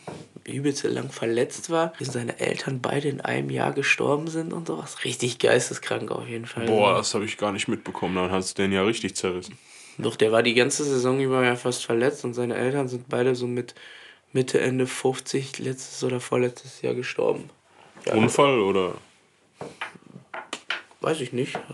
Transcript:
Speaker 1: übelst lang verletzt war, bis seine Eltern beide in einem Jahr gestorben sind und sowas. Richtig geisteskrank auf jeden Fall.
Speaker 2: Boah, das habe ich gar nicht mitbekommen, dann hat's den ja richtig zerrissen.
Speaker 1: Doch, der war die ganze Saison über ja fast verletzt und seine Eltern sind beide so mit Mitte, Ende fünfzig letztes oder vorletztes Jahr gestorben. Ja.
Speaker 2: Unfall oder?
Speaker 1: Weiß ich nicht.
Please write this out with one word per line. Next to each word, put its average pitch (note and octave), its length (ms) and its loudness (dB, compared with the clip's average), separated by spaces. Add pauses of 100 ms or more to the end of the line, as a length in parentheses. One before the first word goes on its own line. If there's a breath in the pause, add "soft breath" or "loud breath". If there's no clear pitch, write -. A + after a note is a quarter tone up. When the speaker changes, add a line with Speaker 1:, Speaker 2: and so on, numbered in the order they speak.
(460 loud breath)
Speaker 1:
übelst C#3 380 -2
lang B2+ 280 0
verletzt - 600 -2
war, E3 260 2
bis C3 160 -6
seine A#2+ 260 -4
Eltern - 420 -2
beide C#3+ 280 0
in - 120 -4
einem C3+ 300 -2
Jahr C3 220 0
gestorben C#3+ 540 2
sind E3 260 -4
und E3+ 140 -8
sowas. D#3 360 -8
Richtig B2 360 -2
geisteskrank A#2 720 0
auf - 160 -6
jeden A#2 200 -8
Fall. A#2 200 -6
Speaker 2:
Boah, G#2 300 6
das G#2 180 -2
habe G#2 100 0
ich G#2+ 120 -6
gar G#2 140 0
nicht G2 160 -4
mitbekommen, F#2 480 -2
dann F2+ 160 2
hat's F#2+ 240 0
den G2 160 2
ja F#2+ 120 4
richtig G#2+ 320 0
zerrissen. F2+ 420 -4 (400 loud breath)
Speaker 1:
Doch, A#2 200 -4
der A2 160 4
war A2+ 100 6
die A#2+ 120 4
ganze C#3 280 4
Saison C3 380 2
über C3 240 2
ja B2 100 4
fast B2 300 -2
verletzt B2 400 2
und A#2+ 80 -4
seine A#2+ 220 -2
Eltern C3 340 0
sind B2 180 -8
beide B2 260 2
so B2 140 -4
mit A#2+ 280 -4 (580 loud breath)
Mitte, B2+ 260 2
Ende B2+ 280 2
fünfzig C3 680 -2
letztes C3 460 -8
oder B2+ 160 0
vorletztes B2 640 -2
Jahr B2 120 0
gestorben. - 560 -2 (560 loud breath)
Ja. - 100 0
Speaker 2:
Unfall A#2+ 440 6
oder? F#2+ 360 2 (2000)
Speaker 1:
Weiß D#3 200 0
ich B2 120 -6
nicht. B2+ 240 -2 (160)